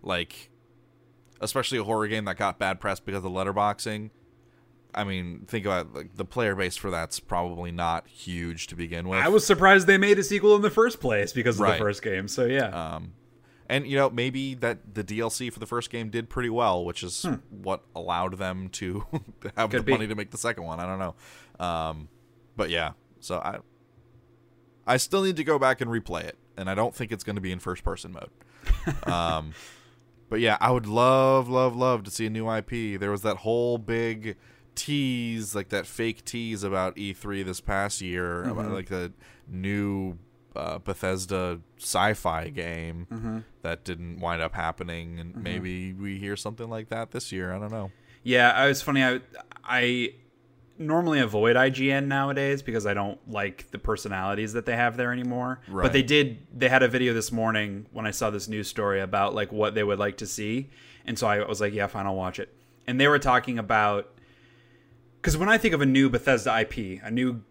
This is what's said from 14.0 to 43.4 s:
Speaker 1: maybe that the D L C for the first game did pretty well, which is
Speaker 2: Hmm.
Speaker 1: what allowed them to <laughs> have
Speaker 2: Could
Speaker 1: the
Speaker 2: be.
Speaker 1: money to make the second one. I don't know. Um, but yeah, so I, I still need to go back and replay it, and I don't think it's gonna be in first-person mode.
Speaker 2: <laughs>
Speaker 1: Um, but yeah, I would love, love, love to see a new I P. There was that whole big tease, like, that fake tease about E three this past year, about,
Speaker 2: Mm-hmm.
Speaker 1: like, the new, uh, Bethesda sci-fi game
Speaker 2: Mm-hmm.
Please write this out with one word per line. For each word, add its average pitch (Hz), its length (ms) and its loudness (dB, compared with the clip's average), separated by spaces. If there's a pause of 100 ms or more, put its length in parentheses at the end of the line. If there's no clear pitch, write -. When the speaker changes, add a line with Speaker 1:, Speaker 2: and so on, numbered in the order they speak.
Speaker 1:
maybe 131 460 -2
that 117 400 -4
the 104 80 -4
D 104 160 -6
L 113 100 0
C 120 220 -6
for - 80 -16
the 110 80 -8
first 120 240 -6
game 113 180 -8
did 113 200 -6
pretty 120 200 -4
well, 110 340 2
which 87 200 -6
is 87 200 -8
Speaker 2:
Hmm. 165 100 -2 (180)
Speaker 1:
what 95 320 -4 (120)
allowed 90 420 -2
them 92 320 -6
to 92 420 -6
<laughs> - 460 -10
have 110 120 0
Speaker 2:
Could 123 120 0
Speaker 1:
the - 20 -4
Speaker 2:
be. 135 80 0
Speaker 1:
money 110 160 2
to 107 80 -4
make 104 160 -8
the - 60 -12
second 117 260 -4
one. 82 160 -8
I 87 80 -6
don't 95 120 -6
know. 90 160 -6 (480)
Um, 80 440 -4 (480)
but 92 160 -2
yeah, 82 220 -2 (260)
so - 180 -6
I, - 200 -6 (1300)
I 127 120 4
still 196 260 2
need 190 140 2
to 156 60 -2
go 147 160 4
back 131 220 4
and 117 100 -2
replay 95 320 -4
it, 80 140 -10 (180)
and 92 140 -6
I 95 60 0
don't 113 200 0
think 117 160 -6
it's 104 120 -8
gonna 101 180 -4
be 92 100 -4
in 90 80 -6
first-person 90 540 -6
mode. - 160 -14 (720)
Speaker 2:
<laughs> - 80 -4
Speaker 1:
Um, 80 420 0 (760)
but 110 100 -2
yeah, 110 200 4
I 117 120 6
would 120 160 2
love, 131 640 6
love, 127 260 2
love 123 280 2
to 98 80 -12
see 113 140 -4
a 110 40 -2
new 110 180 -4
I 110 140 -2
P. 107 360 -6
There 101 140 -2
was 101 100 -2
that 104 160 0
whole 120 400 2
big 110 600 -4 (380)
tease, 120 800 -2
like, 101 140 -4
that 95 180 -2
fake 113 380 -4
tease 113 380 -6
about 95 340 0
E 101 160 -6
three 98 300 -6
this 92 180 -6
past 101 400 -2
year, 87 420 -4
about, 107 220 -4
Speaker 2:
Mm-hmm. 101 80 -6
Speaker 1:
like, 95 160 -8
the 90 220 -4 (360)
new, 98 680 -4 (380)
uh, 80 240 -6
Bethesda 92 800 -4 (200)
sci-fi 90 680 0
game 85 640 -8
Speaker 2:
Mm-hmm. 110 280 -6 (240)